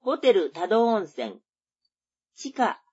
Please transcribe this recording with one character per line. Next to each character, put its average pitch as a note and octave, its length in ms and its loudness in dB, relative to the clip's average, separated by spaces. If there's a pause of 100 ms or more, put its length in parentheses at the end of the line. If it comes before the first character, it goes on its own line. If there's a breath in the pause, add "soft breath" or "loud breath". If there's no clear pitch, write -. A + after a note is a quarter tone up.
ホ C4+ 140 -2
テ B3+ 160 4
ル E3 180 2
多 F3 160 -6
度 A3+ 200 4
温 A3 160 0
泉。 A#2+ 360 -10 (960)
地 C4+ 180 -14
下 - 280 -2 (120)